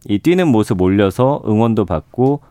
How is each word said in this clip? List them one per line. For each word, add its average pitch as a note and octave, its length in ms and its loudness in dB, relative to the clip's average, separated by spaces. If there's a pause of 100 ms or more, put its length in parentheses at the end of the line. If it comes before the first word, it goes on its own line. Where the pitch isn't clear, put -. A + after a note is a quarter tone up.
이 G2+ 140 -2
뛰는 F3+ 300 0
모습 G#2+ 320 0
올려서 G2+ 680 0
응원도 A2 380 0
받고 B2 640 -2